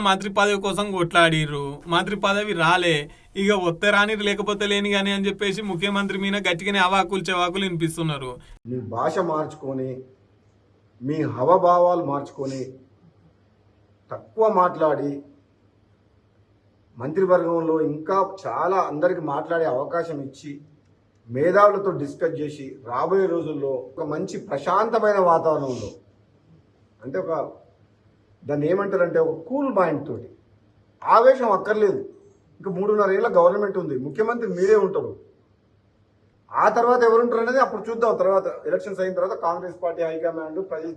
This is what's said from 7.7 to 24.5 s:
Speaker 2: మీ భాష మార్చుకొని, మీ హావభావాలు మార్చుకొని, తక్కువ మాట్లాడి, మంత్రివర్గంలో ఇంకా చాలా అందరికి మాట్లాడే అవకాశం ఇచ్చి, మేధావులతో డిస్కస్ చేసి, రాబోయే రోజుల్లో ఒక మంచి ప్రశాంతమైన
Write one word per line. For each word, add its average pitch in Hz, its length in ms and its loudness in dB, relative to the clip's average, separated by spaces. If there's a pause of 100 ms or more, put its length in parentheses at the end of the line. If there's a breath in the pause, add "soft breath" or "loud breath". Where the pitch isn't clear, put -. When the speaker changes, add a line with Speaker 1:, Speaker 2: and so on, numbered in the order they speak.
Speaker 2:
మీ 127 80 -6 (160)
భాష 151 240 -2 (140)
మార్చుకొని, 135 580 -6 (1160)
మీ 156 100 -2 (160)
హావభావాలు 175 800 4
మార్చుకొని, 135 500 -8 (1500)
తక్కువ - 340 0 (120)
మాట్లాడి, 156 520 0 (1900)
మంత్రివర్గంలో 170 760 2 (160)
ఇంకా 156 260 -2 (280)
చాలా 160 340 0 (120)
అందరికి 165 320 -2 (100)
మాట్లాడే 160 420 -2
అవకాశం 160 420 -4 (100)
ఇచ్చి, - 260 -14 (840)
మేధావులతో 196 540 4 (100)
డిస్కస్ 156 380 -4
చేసి, 143 280 -8 (240)
రాబోయే 165 420 2
రోజుల్లో 151 400 -4 (160)
ఒక - 240 -8
మంచి 185 240 -6 (100)
ప్రశాంతమైన 208 800 0